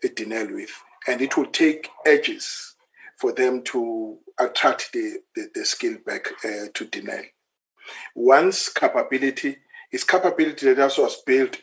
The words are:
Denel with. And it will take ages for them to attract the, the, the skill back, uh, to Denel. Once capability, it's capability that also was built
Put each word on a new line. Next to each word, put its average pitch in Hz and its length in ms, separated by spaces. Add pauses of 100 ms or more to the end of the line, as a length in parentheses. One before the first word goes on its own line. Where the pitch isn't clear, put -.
(160)
Denel 110 380
with. 101 200 (340)
And 123 140
it 135 140
will 135 120
take 156 420 (180)
ages - 680 (440)
for 123 140
them 127 300
to 113 540 (220)
attract 127 540
the, 110 240 (180)
the, 107 180
the 104 120
skill 113 400
back, - 240 (160)
uh, 104 280
to 110 120
Denel. 104 400 (880)
Once 147 540
capability, 135 880 (340)
it's 127 120
capability 156 680
that 131 80
also 139 220
was - 220
built 131 380